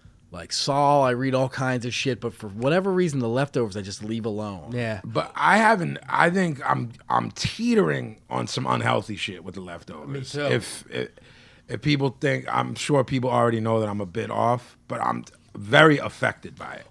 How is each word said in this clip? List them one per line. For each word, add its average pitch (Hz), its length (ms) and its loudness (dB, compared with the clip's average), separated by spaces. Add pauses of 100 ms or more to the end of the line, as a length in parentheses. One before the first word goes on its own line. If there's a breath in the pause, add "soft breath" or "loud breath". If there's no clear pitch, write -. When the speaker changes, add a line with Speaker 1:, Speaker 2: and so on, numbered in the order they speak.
(320 soft breath)
Speaker 1:
like 87 200 -12
Saul, 143 520 4
I 127 60 4
read 127 260 0
all 131 120 2
kinds 127 380 -2
of 120 80 -4
shit, 127 260 -2
but 117 140 -6
for 107 140 -12
whatever 147 440 0
reason, 175 280 2
The 117 80 0
Leftovers, 120 480 0
I 104 60 -4
just 98 200 -10
leave 110 240 -4
alone. 104 460 -6
Speaker 2:
Yeah. 113 320 -4
Speaker 3:
But 131 320 -4
I 156 220 6
haven't, 185 400 4 (100)
I 151 220 4
think 170 380 0
I'm, 131 220 0 (180)
I'm 117 220 0
teetering 156 880 0 (100)
on 123 200 -4
some 127 180 -6
unhealthy 117 500 2
shit 87 280 -10
with 92 100 -14
The 95 60 -12
Leftovers. 85 480 -14
Speaker 2:
Me 139 160 -10
too. 143 280 -6
Speaker 3:
If, - 380 -2
if 64 180 -6 (600 soft breath)
if 120 140 -6
people 139 380 0
think, 131 340 -2
I'm 123 200 -2
sure 139 300 2
people 127 260 -2
already 120 300 2
know 113 200 2
that 107 80 0
I'm 101 120 -4
a 101 60 -4
bit 107 240 -6
off, 117 460 0 (120)
but 120 120 -6
I'm 120 240 -2 (300)
very 139 440 6
affected - 580 -4
by - 180 -12
it. - 160 -16